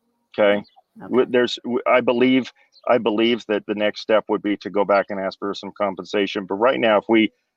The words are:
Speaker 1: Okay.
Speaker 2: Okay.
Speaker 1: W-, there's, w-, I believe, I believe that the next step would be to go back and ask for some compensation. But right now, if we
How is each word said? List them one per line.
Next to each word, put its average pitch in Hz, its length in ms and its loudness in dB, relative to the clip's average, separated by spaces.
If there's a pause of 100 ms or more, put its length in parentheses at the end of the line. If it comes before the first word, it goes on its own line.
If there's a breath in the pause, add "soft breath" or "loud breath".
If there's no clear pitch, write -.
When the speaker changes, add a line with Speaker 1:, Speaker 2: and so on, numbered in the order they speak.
(340)
Speaker 1:
Okay. 113 260 2
Speaker 2:
Okay. 202 60 -10 (360)
Speaker 1:
W-, 113 260 0
there's, 123 360 0
w-, 123 220 -4
I 123 140 4
believe, 123 500 2 (380 soft breath)
I 120 120 4
believe 113 500 0
that 101 180 -2
the 107 80 -4
next 104 260 -2
step 107 280 2
would 101 120 -2
be 104 160 -2
to - 120 -14
go 98 160 0
back 98 240 2
and 98 100 -8
ask 95 180 -6
for 101 160 -6
some 95 240 -14
compensation. 98 680 -4
But 95 100 -6
right 127 240 0
now, 110 180 4
if 95 120 -2
we 110 200 4 (280)